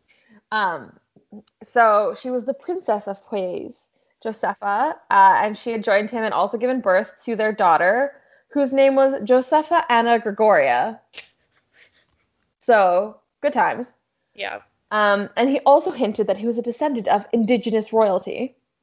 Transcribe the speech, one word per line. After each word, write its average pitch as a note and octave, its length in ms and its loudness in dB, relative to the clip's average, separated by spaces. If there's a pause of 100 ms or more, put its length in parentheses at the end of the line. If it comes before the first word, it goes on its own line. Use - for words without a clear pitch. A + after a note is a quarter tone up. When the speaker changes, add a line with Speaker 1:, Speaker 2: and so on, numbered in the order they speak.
(520)
Speaker 1:
Um, E3+ 480 -6 (640)
so G#3+ 540 2
she B3+ 120 -12
was B3 160 -6
the C4+ 80 -4
Princess C#4 540 -6
of G3 200 -12
Puez, - 600 -8 (360)
Josefa, G#3+ 720 -4 (160)
uh, G3 300 6
and G#3+ 160 -4
she - 140 -8
had A3+ 120 -8
joined G#3+ 280 0
him A3+ 120 -6
and A3 100 -4
also F#3+ 240 -2
given B3 220 -4
birth G3 320 0 (140)
to A#3 100 -4
their G#3+ 160 -2
daughter, G3+ 600 2 (360)
whose C#4 220 -2
name C4+ 240 4
was C4+ 200 2
Josefa C4 760 0
Anna A#3 300 2
Gregoria. F#3+ 840 0 (1600)
So, G3+ 560 2 (240)
good C#4+ 120 -2
times. G3 400 -2 (400)
Speaker 2:
Yeah. - 260 -12 (320)
Speaker 1:
Um, G#3 440 0
and B3+ 140 0
he C4+ 120 -2
also D4+ 300 4
hinted A3+ 360 -2
that G3 100 -2
he G#3 80 -8
was A#3 120 -2
a A#3+ 40 -4
descendant A#3+ 460 -4
of G#3 260 0
indigenous A3 580 0
royalty. A3 640 -2 (280)